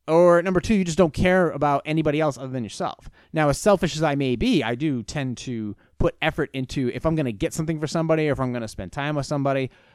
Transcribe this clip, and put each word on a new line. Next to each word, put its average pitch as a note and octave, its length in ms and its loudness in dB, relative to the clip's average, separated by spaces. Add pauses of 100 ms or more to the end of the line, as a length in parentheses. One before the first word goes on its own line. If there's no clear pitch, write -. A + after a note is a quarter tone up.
or F3 340 6
number F3+ 200 0
two, A3+ 140 0
you F#3+ 100 2
just E3 120 -4
don't F3 160 4
care F3+ 380 4
about C#3+ 340 0
anybody D#3 340 0
else D3+ 200 0
other C3+ 100 -10
than B2+ 140 -6
yourself. - 480 -10 (220)
Now, D3+ 180 2
as C3 80 0
selfish F3+ 360 2
as D#3 80 -4
I D3 120 2
may C3+ 220 0
be, F#3+ 260 2
I A#2 120 -2
do C3 280 -2
tend C3 360 -6
to A2 380 -8 (220)
put - 240 0
effort D#3 320 -2
into, C3 400 -2
if B2+ 100 -6
I'm D#3+ 100 2
gonna C#3 180 0
get D#3 200 -4
something D#3+ 260 -4
for D#3 80 -4
somebody D#3+ 420 0
or C#3+ 40 0
if B2+ 80 -2
I'm B2+ 120 -2
gonna A#2 160 -8
spend F#2+ 240 -12
time D3 240 -6
with C#3 100 -4
somebody, C3+ 440 -2 (240)